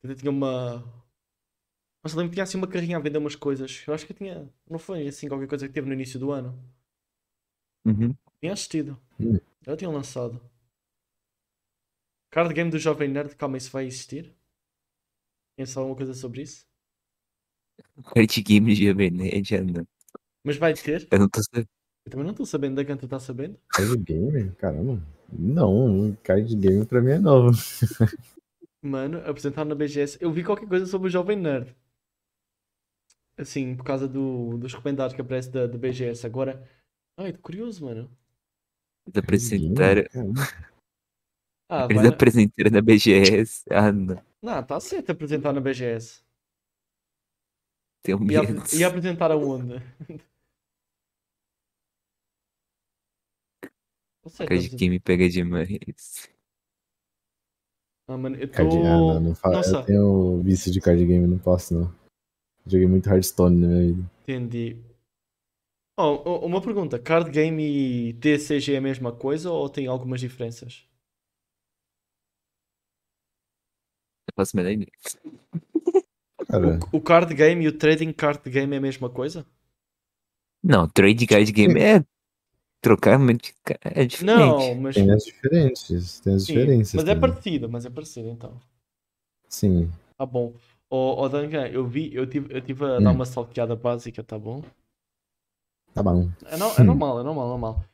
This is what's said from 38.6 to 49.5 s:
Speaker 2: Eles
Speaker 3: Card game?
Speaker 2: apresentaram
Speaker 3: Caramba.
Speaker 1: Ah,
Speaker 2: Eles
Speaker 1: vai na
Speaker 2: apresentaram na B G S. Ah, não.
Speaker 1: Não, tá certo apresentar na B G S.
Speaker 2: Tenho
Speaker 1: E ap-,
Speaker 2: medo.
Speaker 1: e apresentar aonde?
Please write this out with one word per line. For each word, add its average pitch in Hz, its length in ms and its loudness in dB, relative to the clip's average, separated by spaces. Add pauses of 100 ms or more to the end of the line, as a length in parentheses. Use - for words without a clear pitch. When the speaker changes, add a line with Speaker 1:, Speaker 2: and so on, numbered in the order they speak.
Speaker 2:
Eles - 80 -18
Speaker 3:
Card 104 460 0
game? 78 160 -2
Speaker 2:
apresentaram 98 360 4
Speaker 3:
Caramba. 120 300 -6 (1300)
Speaker 1:
Ah, 143 160 -2
Speaker 2:
Eles 107 120 2
Speaker 1:
vai 107 120 6
na - 60 -
Speaker 2:
apresentaram 110 560 4
na 104 100 6
B 110 160 8
G 104 160 6 (280)
S. - 280 -6
Ah, 104 220 4
não. 92 280 -4 (220)
Speaker 1:
Não, 208 220 -6
tá 143 160 -6
certo 339 320 -8
apresentar 147 420 -4
na 139 80 -4
B 135 100 -2
G 123 140 -6
S. 113 380 -8 (1800)
Speaker 2:
Tenho 95 140 0 (140)
Speaker 1:
E - 40 2
ap-, 151 120 4
Speaker 2:
medo. - 160 -6 (100)
Speaker 1:
e 165 100 2
apresentar 175 480 0
aonde? 131 440 -2 (240)